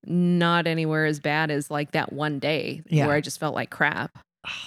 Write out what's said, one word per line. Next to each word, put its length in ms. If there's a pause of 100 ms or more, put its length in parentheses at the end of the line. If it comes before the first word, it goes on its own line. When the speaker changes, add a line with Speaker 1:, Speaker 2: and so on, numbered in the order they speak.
Speaker 1:
not 600
anywhere 400
as 120
bad 320
as, 200
like, 200
that 220
one 260
day 480
Speaker 2:
Yeah. 200
Speaker 1:
where 80
I 60
just 180
felt 160
like 160
crap. 460 (300)
Speaker 2:
Oh, 40 (160)